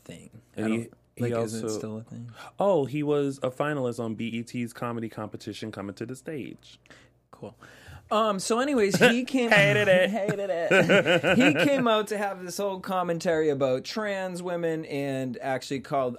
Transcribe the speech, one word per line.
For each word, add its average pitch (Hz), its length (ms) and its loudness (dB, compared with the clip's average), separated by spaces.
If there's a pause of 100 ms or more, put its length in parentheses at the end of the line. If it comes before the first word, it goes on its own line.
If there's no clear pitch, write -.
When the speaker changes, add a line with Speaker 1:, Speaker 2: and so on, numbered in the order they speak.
Speaker 1:
thing. 85 260 -18 (260)
I 104 60 -6
Speaker 2:
And 110 100 0
he, 110 60 0
Speaker 1:
don't, 113 140 -8 (240)
Speaker 2:
he 120 80 -6
Speaker 1:
like, 117 200 -2
is 110 100 -6
it 113 100 -6
Speaker 2:
also 110 140 -4
Speaker 1:
still 110 200 -8
a 113 40 -12
thing? 117 280 -16 (280)
Speaker 2:
Oh, 180 280 2
he 147 160 -4
was 143 400 0
a 127 80 -2
finalist 135 500 -2
on 113 140 -4
B 113 140 -6
E 113 140 -4
T's 120 300 -8
comedy 117 380 -6
competition 110 600 -10
Coming 101 260 -10
to 117 100 -8
the 131 100 -12
Stage. - 640 -14 (500)
Speaker 1:
Cool. - 240 -16 (560)
Um, 214 280 2
so 226 200 0
anyways, 240 380 2
he 240 280 6
Speaker 2:
<laughs> - 20 -6
Speaker 1:
came 240 240 0
Speaker 2:
Hated 202 360 6
it. 185 240 6
Speaker 1:
<laughs> - 0 -
hated 202 400 -2
it. 170 840 4
Speaker 2:
<laughs> - 0 -
Speaker 1:
He 277 160 6
came 277 340 2
out 214 220 2
to 214 80 -4
have 196 260 -4
this 175 140 -10
whole 196 240 -4
commentary 170 720 0
about 135 340 0
trans 190 580 -6
women 170 440 -4
and 135 560 -4
actually 131 380 -4
called, 127 380 -2